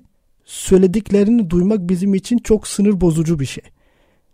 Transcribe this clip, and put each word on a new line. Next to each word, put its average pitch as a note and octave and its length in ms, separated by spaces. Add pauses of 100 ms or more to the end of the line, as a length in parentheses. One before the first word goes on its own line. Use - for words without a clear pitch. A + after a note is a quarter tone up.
(440)
söylediklerini G3+ 1080
duymak F3+ 380
bizim F#3+ 260
için A#3 240
çok - 300
sınır G3+ 320
bozucu E3 400
bir C3 60
şey. - 180 (680)